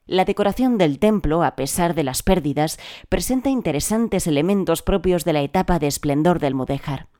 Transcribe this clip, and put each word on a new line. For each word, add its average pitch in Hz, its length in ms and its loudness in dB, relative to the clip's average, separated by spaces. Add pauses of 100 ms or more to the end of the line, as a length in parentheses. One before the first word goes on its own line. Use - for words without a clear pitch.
La 185 160 2
decoración 202 540 0
del 151 220 2
templo, 170 440 2
a - 140 0
pesar 170 360 -2
de 151 100 0
las 135 200 -4
pérdidas, 151 560 0 (300)
presenta 247 400 0
interesantes 208 760 -2
elementos 170 540 0
propios 180 440 0
de 165 80 0
la 147 80 0
etapa 180 380 0
de 151 80 0
esplendor 151 520 2
del 139 140 -2
mudéjar. 135 540 -6 (120)